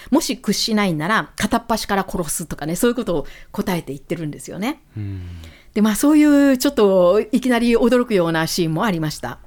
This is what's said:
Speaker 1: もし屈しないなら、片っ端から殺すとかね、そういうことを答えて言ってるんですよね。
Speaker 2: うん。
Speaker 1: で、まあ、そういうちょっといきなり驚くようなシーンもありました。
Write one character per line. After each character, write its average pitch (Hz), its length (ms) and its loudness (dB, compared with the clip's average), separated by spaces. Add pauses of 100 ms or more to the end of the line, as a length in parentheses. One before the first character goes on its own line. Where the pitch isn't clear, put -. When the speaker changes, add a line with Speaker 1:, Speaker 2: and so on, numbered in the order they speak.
(100)
Speaker 1:
も 285 100 2
し - 180 -6
屈 - 200 -4
し 220 160 -2
な 208 120 2
い 170 80 0
な 151 140 -4
ら、 202 280 -2
片 226 220 -2
っ - 100 -6
端 220 180 -2
か 202 100 -2
ら 185 120 -2
殺 170 220 -6
す - 160 -8
と - 100 -12
か 143 100 -8
ね、 175 100 -4
そ 240 100 0
う 240 40 4
い - 20 -2
う - 20 -2
こ 247 100 -6
と 170 120 -2
を 139 100 -4 (240)
答 196 260 -4
え 160 60 -6
て 131 100 -12
言 143 40 -10
っ - 40 -16
て - 140 -6
る 160 120 -8
ん 147 40 -6
で 143 80 -12
す - 120 -16
よ 139 80 -12
ね。 254 220 -8 (160)
Speaker 2:
う 107 40 -10
ん。 98 220 -10 (520)
Speaker 1:
で、 208 80 2
ま 220 80 4
あ、 208 60 0
そ 285 160 4
う 302 60 6
い 285 340 6
う 254 40 2
ち 285 120 0
ょ - 20 0
っ 277 40 -12
と 190 460 4 (120)
い 254 80 2
き 254 100 -2
な 233 80 2
り 240 140 2
驚 240 340 4
く 226 80 -4
よ 170 120 2
う 165 60 -2
な 160 140 0
シ 165 200 -2
ー 160 40 -2
ン 156 40 -2
も 180 100 -2
あ 226 60 0
り 170 80 -2
ま 156 120 -4
し - 80 -10
た。 120 280 -10